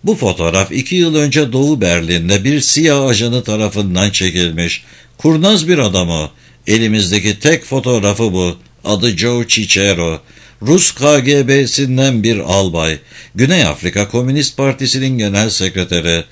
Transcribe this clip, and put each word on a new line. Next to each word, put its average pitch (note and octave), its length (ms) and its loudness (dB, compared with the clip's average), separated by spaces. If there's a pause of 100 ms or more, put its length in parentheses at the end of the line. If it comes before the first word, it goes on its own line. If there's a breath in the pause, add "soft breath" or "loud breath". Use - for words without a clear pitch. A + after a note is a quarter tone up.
Bu G3+ 100 2
fotoğraf F#2+ 580 0
iki - 220 -4
yıl E3+ 200 0
önce D3 380 0
Doğu C#3 280 2
Berlin'de F2 640 0
bir C#3+ 160 0
siyah D3 460 2
ajanı A#2+ 380 0
tarafından G#2 680 -2
çekilmiş. F2 760 -2 (340 loud breath)
Kurnaz D#3+ 500 2
bir F3 100 4
adam F#2 320 0
o. D#2 200 -4 (360 soft breath)
Elimizdeki G#2 720 0
tek D3+ 260 0
fotoğrafı A2+ 680 0
bu. F2+ 240 -2 (280)
Adı G2+ 340 -2
Joe A#2+ 300 -2
Cicero. F2+ 720 0 (420 loud breath)
Rus D3 300 4
K C#3+ 280 2
G C3+ 280 2
B'sinden C3 760 0
bir A2 160 0
albay. E2 600 0 (360 loud breath)
Güney C#3 300 2
Afrika F2 440 -2
Komünist B2 480 -2
Partisi'nin C3+ 600 -2
genel G#2 320 0
sekreteri. F2 800 -2